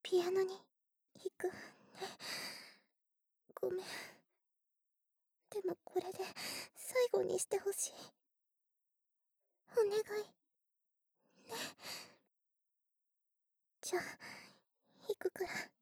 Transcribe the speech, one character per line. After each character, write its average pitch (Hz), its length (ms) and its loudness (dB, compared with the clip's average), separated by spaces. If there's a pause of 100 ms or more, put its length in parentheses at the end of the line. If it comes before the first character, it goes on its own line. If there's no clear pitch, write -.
ピ - 120 0
ピ 359 80 8
ア 339 40 0
ノ 381 180 6
に 370 60 2
弾 - 760 -16 (140)
く - 80 0
ね。 370 60 0 (2000)
ご - 120 2
め 359 60 0
ん。 - 20 0
で - 1900 -10
も 349 160 0
こ - 120 -18
れ 370 60 4 (100)
で 381 80 -8 (560)
最 - 360 4
後 392 120 6
に - 160 2
し - 80 0
て 403 100 2
ほ 392 140 0
し - 160 0
い。 - 40 -6 (1800)
お - 60 4
願 427 120 8
い。 415 320 2 (1300)
ね。 453 80 -4 (2250)
じ - 160 0
ゃ - 20 4
あ、 - 40 0 (1040)
弾 415 100 2
く - 140 0
か - 140 -2
ら。 - 40 -8 (320)